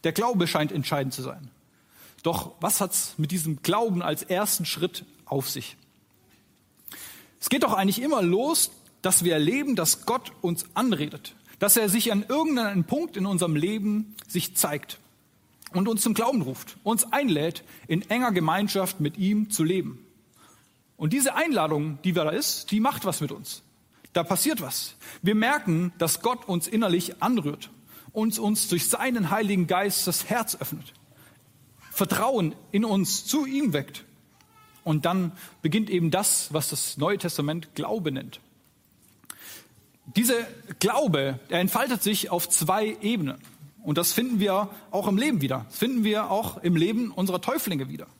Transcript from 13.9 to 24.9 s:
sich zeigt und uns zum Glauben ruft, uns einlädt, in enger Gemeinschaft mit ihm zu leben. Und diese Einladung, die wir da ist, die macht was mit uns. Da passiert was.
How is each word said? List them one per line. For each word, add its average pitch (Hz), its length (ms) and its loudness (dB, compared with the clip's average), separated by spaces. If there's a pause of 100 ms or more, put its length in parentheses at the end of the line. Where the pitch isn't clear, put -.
sich - 280 -4
zeigt - 440 -2 (720)
und 185 160 2
uns 226 140 0
zum 226 140 2
Glauben 226 260 2
ruft, - 420 -8
uns 226 300 0
einlädt, 175 500 0 (240)
in 175 220 -2
enger 240 220 2
Gemeinschaft 185 680 0
mit 151 180 -2
ihm 208 340 2
zu 165 120 0
leben. 175 400 0 (960)
Und 156 160 0
diese 269 220 2
Einladung, 156 680 0
die 180 120 0
wir 170 80 2
da 156 80 0
ist, - 400 -4
die 214 80 2
macht 254 260 0
was 180 160 -2
mit 143 100 -4
uns. - 300 -12 (500)
Da 175 120 2
passiert 196 360 0
was. - 360 -8 (260)